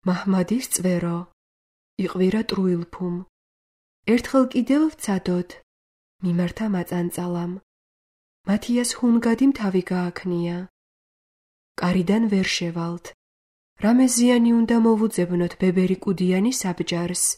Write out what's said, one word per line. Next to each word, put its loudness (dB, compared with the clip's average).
"მაჰმადის 0
წვერო", -2
იყვირა 0
ტრუილფუმ. -2
"ერთხელ 2
კიდევ 2
ვცადოთ", -4
მიმართა -2
მაწანწალამ. -4
"მათიას 0
ჰუნგადი 2
მთავი 0
გააქნია". -4
"კარიდან 2
ვერ 0
შევალთ. -6
რამე 6
ზიანი 4
უნდა 2
მოვუძებნოთ 2
ბებერი 2
კუდიანი 0
საბჯარს". -4